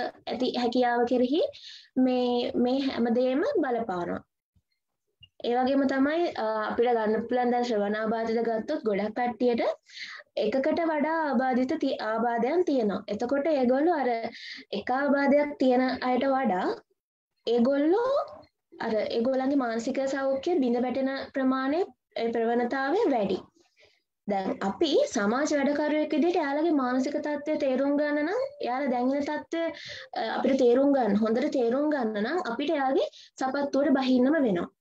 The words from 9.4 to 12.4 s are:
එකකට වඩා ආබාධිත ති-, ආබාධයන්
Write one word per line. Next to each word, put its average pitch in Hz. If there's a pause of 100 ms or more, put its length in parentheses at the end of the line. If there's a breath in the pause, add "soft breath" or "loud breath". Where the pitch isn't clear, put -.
එකකට 262
වඩා 311
ආබාධිත 262
ති-, 277
ආබාධයන් 233